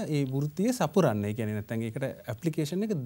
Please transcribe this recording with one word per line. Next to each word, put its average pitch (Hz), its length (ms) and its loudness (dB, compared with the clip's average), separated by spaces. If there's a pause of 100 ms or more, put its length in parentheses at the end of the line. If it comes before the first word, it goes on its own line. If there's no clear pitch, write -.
ඒ 143 200 2
වෘත්තීය 151 480 0
සපුරන්න. 147 520 4
ඒ 107 80 0
කියන්නේ 107 220 -2
නැත්නම් 113 260 -4
ඒකට 120 460 -6
ඇප්ලිකේෂන් 160 560 -2
එක 214 100 -2 (120)